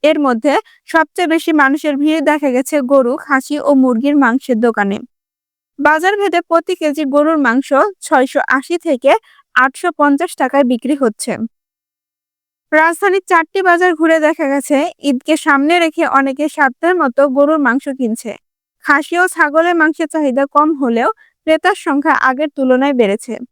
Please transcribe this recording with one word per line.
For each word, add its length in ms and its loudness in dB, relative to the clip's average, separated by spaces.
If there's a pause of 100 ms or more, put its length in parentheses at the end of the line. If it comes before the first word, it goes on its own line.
এর 160 2
মধ্যে 340 0 (320)
সবচেয়ে 480 -2
বেশি 200 -2
মানুষের 440 0
ভিড় 240 0
দেখা 300 0
গেছে 300 -2
গরু, 360 2
খাসি 420 -4
ও 140 -2
মুরগির 420 2
মাংসের 440 0
দোকানে। 380 0 (840)
বাজার 380 2
ভেদে 240 0
প্রতি 340 -2
কেজি 300 -4
গরুর 320 0
মাংস 320 0 (320)
ছয়শো 460 0
আশি 300 -2
থেকে 340 0 (440)
আটশো 420 0
পঞ্চাশ 380 0
টাকায় 360 0
বিক্রি 240 -2
হচ্ছে। 360 -4 (1400)
রাজধানীর 560 0
চারটি 340 0
বাজার 340 2
ঘুরে 240 2
দেখা 280 0
গেছে, 300 0 (260)
ঈদকে 340 -2
সামনে 420 2
রেখে 280 0
অনেকে 420 0
সাধ্যের 460 0
মতো 340 0
গরুর 300 2
মাংস 300 0
কিনছে। 420 -6 (540)
খাসি 340 -4
ও 80 2
ছাগলের 480 0
মাংসের 380 0
চাহিদা 320 -2
কম 300 0
হলেও 340 -2 (380)
ক্রেতার 380 0
সংখ্যা 380 0
আগের 260 -2
তুলনায় 480 0
বেড়েছে। 360 0 (180)